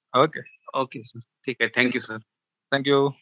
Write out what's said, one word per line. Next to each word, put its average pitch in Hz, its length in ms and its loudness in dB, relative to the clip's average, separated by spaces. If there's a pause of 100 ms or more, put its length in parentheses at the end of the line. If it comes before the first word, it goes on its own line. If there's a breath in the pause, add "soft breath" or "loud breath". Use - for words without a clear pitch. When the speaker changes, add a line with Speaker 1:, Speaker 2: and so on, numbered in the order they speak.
(200)
Speaker 1:
ओके। 151 200 2 (420)
Speaker 2:
ओके 131 220 -8
सर, 120 180 -16 (240)
ठीक 127 160 -6
है, 110 100 0
thank 123 200 2
you 123 100 -4
सर। 110 180 -10 (540)
Speaker 1:
Thank 139 200 0
you। 139 180 4 (100)